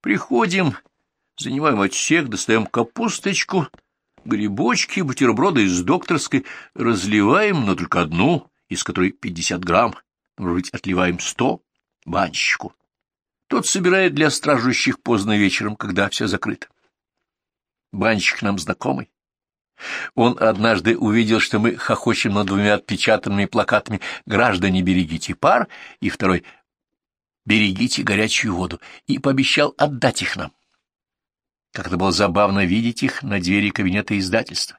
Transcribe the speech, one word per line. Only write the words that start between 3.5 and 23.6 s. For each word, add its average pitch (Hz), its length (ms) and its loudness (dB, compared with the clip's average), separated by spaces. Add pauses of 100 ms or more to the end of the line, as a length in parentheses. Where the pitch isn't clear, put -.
грибочки, 117 760 -2
бутерброды 131 640 2
из 90 180 2
докторской, 143 640 -2 (300)
разливаем, 117 920 2
но 95 120 2
только 87 260 -2
одну, 92 480 0 (180)
из 90 140 -6
которой 90 300 0
пятьдесят 87 520 -6
грамм, 95 300 2 (440)
может 87 180 -4
быть, 90 140 -4
отливаем 90 500 -2
сто - 420 -4 (420)
банщику. - 680 -4 (760)
Тот - 180 0
собирает 180 480 2
для 151 160 4
страждущих 127 680 0
поздно 107 380 2
вечером, 104 380 0
когда 98 320 -2
все - 180 -4
закрыто. 101 400 -4 (1300)
Банщик 101 500 0
нам 101 160 0
знакомый. 117 500 -4 (1040)
Он 120 240 4
однажды 107 600 2
увидел, 110 420 2
что - 180 0
мы - 180 2
хохочем - 580 -2
над 101 140 0
двумя 104 260 4
отпечатанными 101 720 0
плакатами 104 540 0 (260)